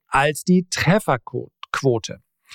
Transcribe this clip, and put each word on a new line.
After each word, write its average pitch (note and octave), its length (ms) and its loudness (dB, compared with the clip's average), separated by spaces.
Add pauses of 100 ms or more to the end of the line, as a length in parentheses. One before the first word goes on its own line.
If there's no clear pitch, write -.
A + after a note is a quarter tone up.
als D3 360 0
die F3+ 260 2
Trefferquote. - 1500 -2 (320)